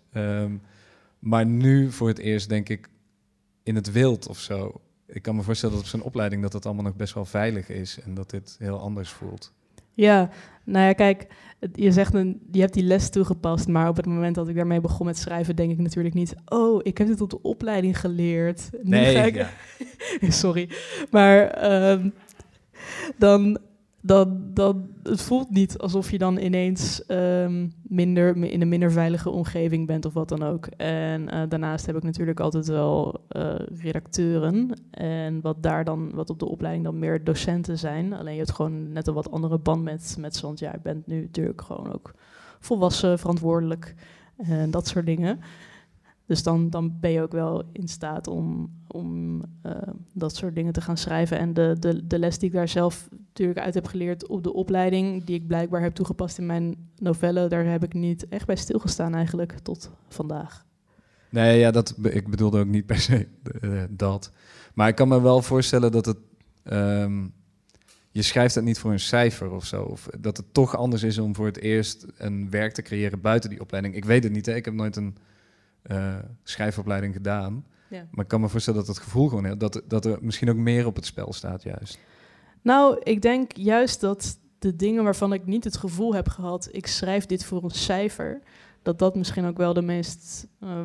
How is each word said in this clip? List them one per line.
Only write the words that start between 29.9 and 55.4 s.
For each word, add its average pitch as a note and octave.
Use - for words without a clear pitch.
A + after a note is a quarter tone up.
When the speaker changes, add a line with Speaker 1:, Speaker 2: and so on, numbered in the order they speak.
Speaker 2:
of D#3
wat D#3+
dan E3
ook. D#3
En, D#3+
eh, D#3+
daarnaast D#3
heb D#3+
ik D#3+
natuurlijk E3
altijd D#3
wel, D3+
eh, -
redacteuren. E3
En D#3+
wat D#3+
daar D#3+
dan, D#3+
wat D#3+
op E3
de E3+
opleiding E3
dan D#3+
meer D#3+
docenten E3
zijn. E3
Alleen D#3
je D#3
hebt D#3
gewoon D#3
net D#3
een D#3
wat D3+
andere D#3+
band D#3+
met, D#3+
met D3+
ze. -
Want D3+
ja, D3+
je E3
bent D#3
nu D#3+
natuurlijk E3
gewoon -
ook -
volwassen, F3+
verantwoordelijk E3
en D#3+
dat E3+
soort F3
dingen. E3+
Dus E3
dan, E3
dan E3
ben E3+
je E3
ook E3
wel E3
in F3
staat D#3+
om, E3
om, -
eh, E3+
dat E3
soort F3+
dingen E3+
te E3+
gaan E3
schrijven. E3
En E3+
de, E3
de, E3
de E3+
les E3+
die F#3
ik F3
daar F3
zelf F3
natuurlijk -
uit F3+
heb F3+
geleerd F3
op F#3+
de E3+
opleiding, F#3
die F3
ik E3